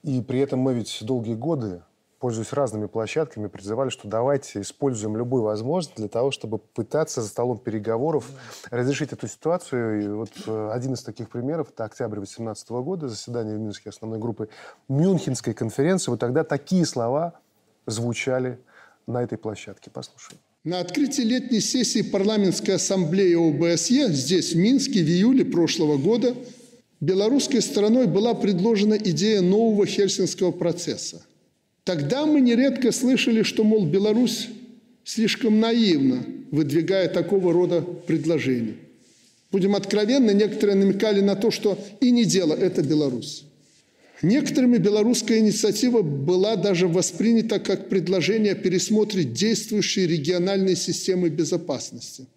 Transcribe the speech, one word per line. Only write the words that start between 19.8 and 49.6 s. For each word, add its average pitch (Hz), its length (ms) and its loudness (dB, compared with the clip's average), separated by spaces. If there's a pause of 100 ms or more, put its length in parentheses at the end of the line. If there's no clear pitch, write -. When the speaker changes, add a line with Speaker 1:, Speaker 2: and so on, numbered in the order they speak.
Speaker 1:
Послушаем. - 500 -18 (240)
Speaker 2:
На 180 160 -4
открытии 254 420 -2
летней 240 380 0
сессии 233 420 0
Парламентской 202 680 0
ассамблеи 185 640 2
О 165 180 4
Б 170 240 2
С - 120 -2
Е 254 200 4
здесь, 151 460 0
в - 20 2
Минске, 214 480 4
в - 20 2
июле 196 380 4
прошлого 156 520 2
года 220 380 2 (680)
белорусской 208 600 2
стороной 220 440 2
была 202 280 2
предложена 208 600 2
идея 202 480 2
нового 208 440 4
Хельсинского 190 640 0
процесса. 160 720 -6 (640)
Тогда 185 420 -2
мы 294 140 4
нередко 240 500 4
слышали, 233 540 2
что, - 180 0
мол, 214 240 4
Беларусь 208 640 0 (560)
слишком 214 560 2
наивна, 170 640 2 (260)
выдвигая 160 580 2
такого 180 440 0
рода 175 300 2
предложения. 139 920 -2 (800)
Будем 196 240 2
откровенны, 208 560 2
некоторые 202 420 2
намекали 196 460 4
на 196 160 2
то, 220 160 0
что 202 260 -2 (220)
и 247 100 4
не 240 140 4
дело 160 300 2
это 180 280 0
Беларусь. 139 640 -2 (760)
Некоторыми 254 560 4
белорусская 214 640 2
инициатива 220 600 2
была 180 560 0
даже 180 320 2
воспринята 214 720 2
как 196 300 -4
предложение 190 640 0
о - 20 -4
пересмотре 196 680 0
действующей 190 840 0